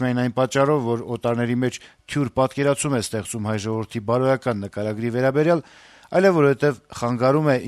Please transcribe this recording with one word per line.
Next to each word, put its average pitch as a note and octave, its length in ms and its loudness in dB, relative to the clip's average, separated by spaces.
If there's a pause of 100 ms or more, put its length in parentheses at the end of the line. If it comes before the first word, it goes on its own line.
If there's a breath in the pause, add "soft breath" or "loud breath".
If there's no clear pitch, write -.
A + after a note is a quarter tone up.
միայն B2 160 0
այն B2 160 -2
պատճառով, C#3 480 2
որ A#2 140 -2 (180)
օտարների A#2+ 480 -2
մեջ B2 100 -2 (380 loud breath)
թյուր C#3+ 240 0
պատկերացում C#3 640 0
է - 20 -2
ստեղծում G#2+ 480 -6
հայ G#2+ 160 -2
ժողովրդի A2 400 -6
բարոյական B2+ 640 0
նկարագրի G#2+ 480 -6
վերաբերյալ, D3 460 2 (460 loud breath)
այլև F#3 280 4
որովհետև C#3+ 400 4 (220)
խանգարում B2+ 500 2
է C3 80 4 (120)